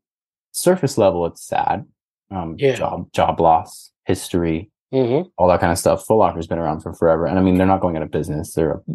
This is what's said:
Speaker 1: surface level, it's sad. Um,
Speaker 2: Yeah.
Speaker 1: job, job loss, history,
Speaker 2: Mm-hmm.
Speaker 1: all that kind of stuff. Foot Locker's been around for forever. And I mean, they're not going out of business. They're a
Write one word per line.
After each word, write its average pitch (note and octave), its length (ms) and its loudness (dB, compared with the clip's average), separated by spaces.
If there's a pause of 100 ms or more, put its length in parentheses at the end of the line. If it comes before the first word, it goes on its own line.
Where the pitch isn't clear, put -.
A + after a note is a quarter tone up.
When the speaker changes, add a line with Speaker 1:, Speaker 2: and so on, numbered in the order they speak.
(520)
Speaker 1:
surface F3 460 0
level, F2 280 2
it's - 200 -10
sad. - 400 -4 (460)
Um, E2 260 -8
Speaker 2:
Yeah. C3+ 160 2
Speaker 1:
job, F2+ 380 -6
job E2 280 2
loss, E2 520 0 (140)
history, E2+ 640 -2 (220)
Speaker 2:
Mm-hmm. C3 360 0 (100)
Speaker 1:
all F2+ 100 4
that F2 120 4
kind E2+ 120 2
of E2+ 60 0
stuff. E2 280 0
Foot A2 120 4
Locker's E2 280 0
been E2+ 140 -4
around D#2 200 -4
for D#2+ 120 -10
forever. E2 340 0
And E2 100 -2
I F#2 60 2
mean, F#2 140 4
they're F#2 100 4
not F#2+ 140 2
going F2 160 -2
out D#2 80 -4
of D2+ 80 -12
business. D#2 420 -6
They're D#2+ 200 0
a - 60 -10 (140)